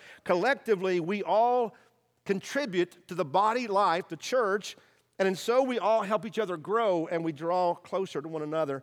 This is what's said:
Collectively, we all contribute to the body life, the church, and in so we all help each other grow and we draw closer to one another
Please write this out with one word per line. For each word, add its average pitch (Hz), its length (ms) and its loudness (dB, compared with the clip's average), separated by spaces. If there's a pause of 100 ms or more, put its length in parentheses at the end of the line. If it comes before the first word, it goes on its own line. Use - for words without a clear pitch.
(240)
Collectively, 185 720 2
we 185 240 -2
all 233 520 2 (500)
contribute 190 840 -2
to 180 60 -10
the 175 100 -2
body 214 440 2
life, 190 400 2
the 165 80 -10
church, 214 600 -2 (420)
and 190 100 2
in 190 80 0
so 247 260 2
we 254 160 0
all 214 240 2
help 202 240 -2
each 196 120 -6
other 185 180 -2
grow 180 500 0
and 170 180 -4
we 165 80 -4
draw 170 420 0
closer 180 460 -6
to 156 80 -10
one 160 140 -6
another 151 400 -2